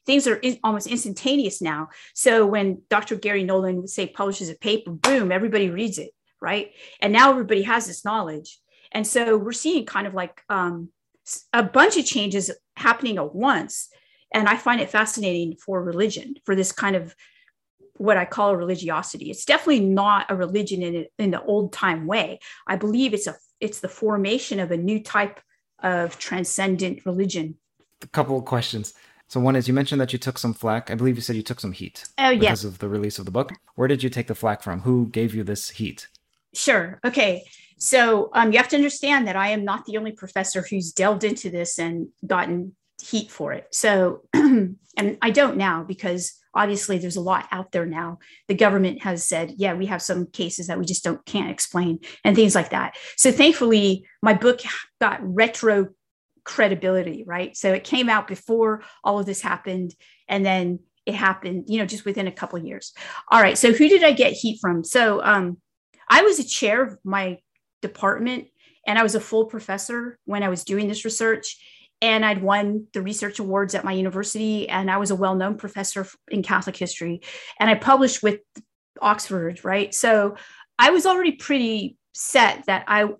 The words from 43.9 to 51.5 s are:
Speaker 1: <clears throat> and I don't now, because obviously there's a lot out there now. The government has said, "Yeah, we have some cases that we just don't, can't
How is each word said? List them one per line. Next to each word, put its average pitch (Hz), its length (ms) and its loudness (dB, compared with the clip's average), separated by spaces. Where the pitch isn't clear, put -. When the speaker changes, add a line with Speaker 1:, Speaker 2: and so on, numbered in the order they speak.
Speaker 1:
<clears throat> - 60 -6
and 240 440 4
I 233 100 2
don't 269 260 4
now, 175 260 0
because 180 500 -6
obviously 202 440 0
there's 180 180 -6
a 185 60 -4
lot 180 300 -2
out 185 200 -8
there 170 140 -2
now. 170 320 -8
The 196 80 0
government 196 480 2
has 175 220 -4
said, 165 300 -4
"Yeah, 190 200 -2
we 190 100 -4
have 190 160 -6
some 175 240 -2
cases 175 420 -8
that 175 100 -6
we 185 60 -4
just 170 200 -4
don't, 175 220 -4
can't - 260 -4